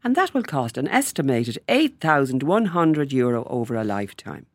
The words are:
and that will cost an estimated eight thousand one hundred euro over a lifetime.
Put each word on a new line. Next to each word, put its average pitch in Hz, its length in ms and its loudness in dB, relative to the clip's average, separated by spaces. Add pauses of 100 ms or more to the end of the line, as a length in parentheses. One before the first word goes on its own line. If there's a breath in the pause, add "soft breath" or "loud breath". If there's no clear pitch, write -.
and 254 120 2
that 370 180 0
will 262 100 0
cost 127 340 -4
an 135 100 -2
estimated 131 800 0
eight 277 320 0
thousand 139 420 2
one 196 260 2
hundred 160 440 2
euro 123 380 0
over 120 260 -4
a 110 80 -2
lifetime. 101 720 -8